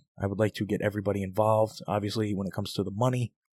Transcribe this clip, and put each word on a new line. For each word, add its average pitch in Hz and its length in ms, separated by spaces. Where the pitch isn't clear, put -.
I 101 60
would 98 120
like 107 160
to 110 100
get 95 160
everybody 101 420
involved. 107 640
Obviously, 104 460
when 98 120
it 90 80
comes 101 200
to 104 100
the 95 80
money, 123 420